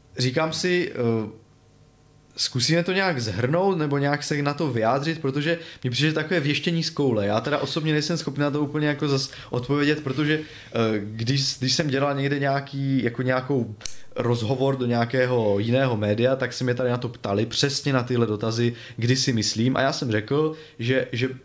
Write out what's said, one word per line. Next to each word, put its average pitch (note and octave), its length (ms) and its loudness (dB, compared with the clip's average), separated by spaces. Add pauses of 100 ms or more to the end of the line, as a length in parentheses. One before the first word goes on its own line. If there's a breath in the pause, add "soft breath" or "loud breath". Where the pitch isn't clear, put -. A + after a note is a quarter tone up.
(180)
říkám D#3 340 0
si, F3+ 420 0
eh, A2+ 360 0 (1080)
zkusíme D#3 480 0
to F#3 80 -2
nějak F#3 280 0
zhrnout D3 580 2
nebo C#3+ 200 0
nějak C#3+ 240 0
se D3 200 -2
na C#3+ 120 0
to D#3 180 0
vyjádřit, C#3 480 2
protože D3 380 0 (260 loud breath)
mi B2+ 60 -2
přijde C#3+ 220 2
takové D#3 280 0
věštění D3 420 0
z E3 80 -4
koule. A2+ 360 2
Já G#2+ 140 2
teda D3 180 0
osobně D#3 340 -2
nejsem D3+ 240 0
schopný C#3 260 -4
na D3 80 2
to D3 100 0
úplně D3+ 280 0
jako D3 200 0
zas C3+ 220 0 (200 loud breath)
odpovědět, C#3+ 540 0
protože, D3+ 360 0
eh, - 380 -8 (260)
když, A#2 540 -2
když B2+ 160 0
jsem D#3+ 140 0
dělal C#3 260 0
někde C#3 240 0
nějaký, C#3 640 0
jako A#2 200 -2
nějakou B2+ 520 0 (420 loud breath)
rozhovor A#2+ 600 2
do B2+ 100 -2
nějakého A#2 720 2
jiného A#2+ 380 2
média, G#2+ 400 2
tak B2 160 -2
se - 120 -4
mě B2 100 2
tady B2 160 0
na A#2+ 60 2
to A#2+ 120 -4
ptali, G#2 380 -2
přesně C#3 460 0
na B2+ 100 2
tyhle A#2+ 240 2
dotazy, A2+ 480 0 (220 loud breath)
kdy A#2 200 2
si C3 160 0
myslím. A2+ 440 2
A - 40 2
já C3+ 120 2
jsem C#3+ 180 -4
řekl, C#3+ 440 0 (240 loud breath)
že, B2+ 340 0
že, B2 160 0 (160)